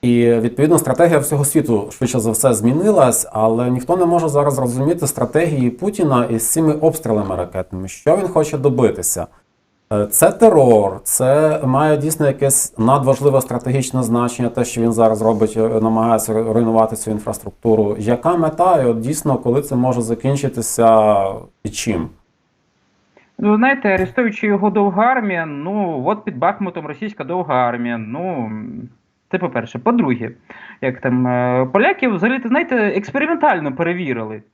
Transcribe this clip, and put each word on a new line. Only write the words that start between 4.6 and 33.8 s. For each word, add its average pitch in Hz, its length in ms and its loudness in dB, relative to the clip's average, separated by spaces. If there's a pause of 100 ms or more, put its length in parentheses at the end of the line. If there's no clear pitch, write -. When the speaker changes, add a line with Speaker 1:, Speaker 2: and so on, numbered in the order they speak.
Speaker 1:
стратегії 135 640 0
Путіна 147 540 0
із 113 280 -2
цими 160 200 2
обстрілами 113 640 0
ракетними. 92 520 -8
Що - 280 0
він 196 120 -2
хоче 156 300 -2
добитися? 120 680 0 (680)
Е, 104 140 0
це 151 260 2
терор, 123 720 4
це 151 600 2
має 147 320 2
дійсно 151 300 -2
якесь 139 520 0
надважливе 135 600 2
стратегічне 127 640 -4
значення, 120 460 0
те, 120 160 -2
що 120 160 -6
він 117 120 2
зараз 110 300 2
робить, 110 340 2
е, 113 240 0
намагається 113 520 0
ру-, 110 200 -2
руйнувати 113 440 2
цю - 140 -8
інфраструктуру. 107 880 -2
Яка 120 380 0
мета? 165 460 2
І 123 40 2
от 113 140 0
дійсно, 139 360 -2
коли 123 260 0
це 139 140 -6
може 123 240 0
закінчитися 113 1160 2 (480)
і 107 40 -6
чим? 95 400 -4 (1300)
Speaker 2:
Ну, 208 180 2
знаєте, 262 320 2
Арестович 202 560 0
і - 20 0
його 202 240 0
довга 202 340 0
армія, 208 420 -2
ну, 160 600 -6
от 208 180 -4
під 151 140 -8
Бахмутом 175 480 -4
російська 160 380 -10
довга 160 300 -4
армія, 120 440 -2
ну, 127 520 -8 (800)
це 185 80 -4
по-перше. 120 400 -6
По-друге, 131 520 0 (500)
як 131 200 -4
там, 127 260 0
е, 123 460 0
поляки 269 360 2
взагалі, 220 360 0
знаєте, 269 320 -2
експериментально 208 960 -2
перевірили 127 680 -4 (120)